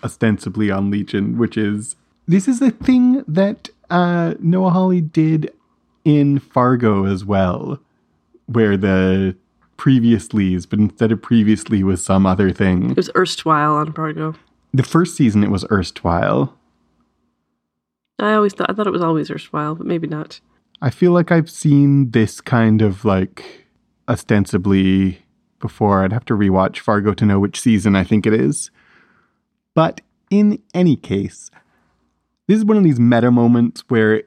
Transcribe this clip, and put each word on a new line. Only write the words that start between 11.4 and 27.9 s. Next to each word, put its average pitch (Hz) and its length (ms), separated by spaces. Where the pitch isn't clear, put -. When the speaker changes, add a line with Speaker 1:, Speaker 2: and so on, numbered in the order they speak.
Speaker 1:
was 95 200
some 95 220
other 95 260
thing. 92 380
Speaker 2:
It 135 80
was 180 180
erstwhile 151 600
on 151 180
Fargo. 156 400
Speaker 1:
The 131 100
first 170 320
season, 107 280
it 98 80
was 95 180
erstwhile. 101 880
Speaker 2:
I 208 160
always 208 200
thought, - 160
I 190 40
thought 208 140
it 190 40
was 180 120
always 160 260
erstwhile, 151 460
but 165 100
maybe 165 220
not. 156 320
Speaker 1:
I 139 80
feel 180 220
like 175 200
I've 165 180
seen 143 600
this 110 320
kind 110 400
of, 98 240
like, - 640
ostensibly 95 1120
before. 101 440
I'd 95 80
have 117 140
to - 80
rewatch 95 460
Fargo 104 340
to 110 120
know 101 140
which 98 220
season 104 340